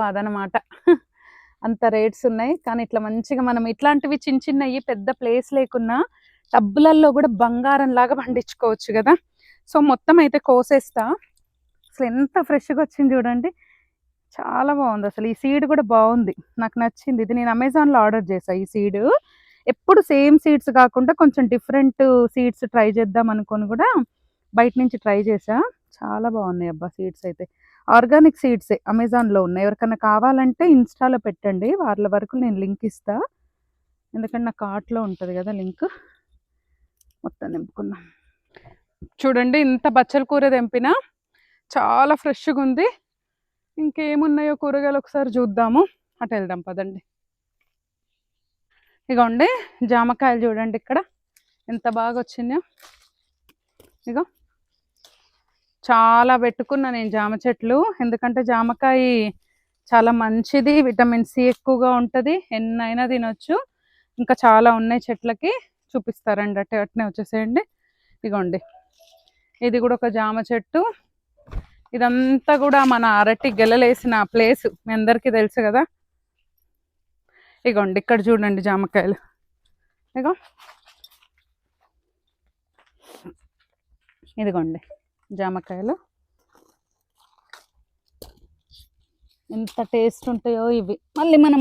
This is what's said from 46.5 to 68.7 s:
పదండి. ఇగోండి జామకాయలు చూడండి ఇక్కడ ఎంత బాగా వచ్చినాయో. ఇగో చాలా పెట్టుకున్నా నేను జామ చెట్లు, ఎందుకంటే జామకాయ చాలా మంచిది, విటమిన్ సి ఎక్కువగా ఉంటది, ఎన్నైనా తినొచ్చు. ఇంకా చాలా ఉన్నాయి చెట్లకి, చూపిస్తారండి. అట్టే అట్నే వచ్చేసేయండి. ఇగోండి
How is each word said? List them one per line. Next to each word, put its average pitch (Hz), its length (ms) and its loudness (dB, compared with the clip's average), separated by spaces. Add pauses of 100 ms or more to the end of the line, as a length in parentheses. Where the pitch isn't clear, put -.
పదండి. 190 320 -10 (2000)
ఇగోండి 240 360 2 (440)
జామకాయలు 240 520 2
చూడండి 226 360 -2
ఇక్కడ 262 180 -4 (720)
ఎంత 233 140 -8 (140)
బాగా 233 220 -4
వచ్చినాయో. 247 380 -6 (1500)
ఇగో 277 140 -4 (1600)
చాలా 233 460 4 (100)
పెట్టుకున్నా 262 520 -4
నేను 220 200 -6
జామ 214 180 -4 (120)
చెట్లు, 240 320 -2 (260)
ఎందుకంటే 240 360 -4 (100)
జామకాయ 240 500 0 (920)
చాలా 233 200 4 (120)
మంచిది, 233 520 0 (140)
విటమిన్ 240 440 2
సి 254 100 -2 (100)
ఎక్కువగా 254 380 0 (100)
ఉంటది, 254 340 -2 (240)
ఎన్నైనా 226 540 -4
తినొచ్చు. 240 440 -4 (640)
ఇంకా 247 140 0 (100)
చాలా 226 360 6
ఉన్నాయి 233 280 -2
చెట్లకి, 233 440 -6 (380)
చూపిస్తారండి. 208 720 -6
అట్టే 214 220 -6
అట్నే 220 260 -6
వచ్చేసేయండి. 220 540 -4 (640)
ఇగోండి 185 320 -4 (1080)